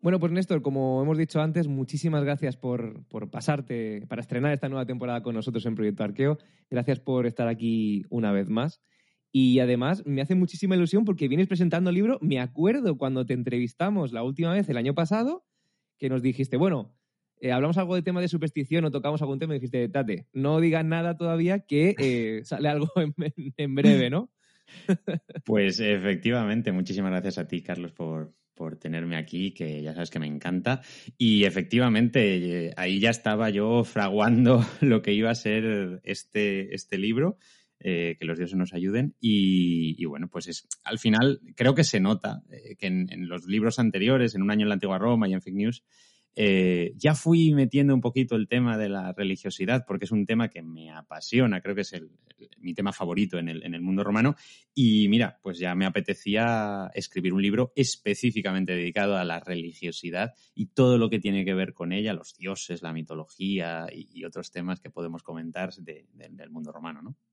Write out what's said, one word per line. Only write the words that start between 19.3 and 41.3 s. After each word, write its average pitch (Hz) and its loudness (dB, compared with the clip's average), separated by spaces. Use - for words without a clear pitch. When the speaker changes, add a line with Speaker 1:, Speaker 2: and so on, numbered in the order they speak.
Speaker 1:
tema", 156 -4
y 135 -2
dijiste, 123 -2
"Tate, 113 -2
no 143 2
digas 160 4
nada 165 -2
todavía 170 0
que, 160 4
eh, 117 0
<laughs> - -14
sale 147 -2
algo 147 0
en, 151 2
en, 143 -6
en 139 -2
breve", 135 8
¿no? 185 -2
<laughs> - -4
Speaker 2:
Pues 101 2
efectivamente, 107 0
muchísimas 92 -2
gracias 92 -2
a 85 -6
ti, 87 -6
Carlos, 87 -8
por, 80 -8
por 80 -10
tenerme 82 -6
aquí, 90 -6
que 76 -8
ya 78 -8
sabes 85 -8
que - -6
me 78 -6
encanta. 90 -4
Y 107 6
efectivamente, 98 2
eh, - -8
ahí 92 0
ya 110 4
estaba 110 0
yo 107 2
fraguando 117 4
<laughs> - -6
lo 117 4
que 104 0
iba 110 2
a 117 2
ser 104 -2
este, 98 -2
este - -6
libro, 117 0
eh, 85 -2
que 82 -12
los 82 -4
dioses 90 -4
nos 90 0
ayuden. 98 -2
Y, 90 2
y 85 -4
bueno, 76 -8
pues 87 -10
es, - -12
al 113 -6
final 117 4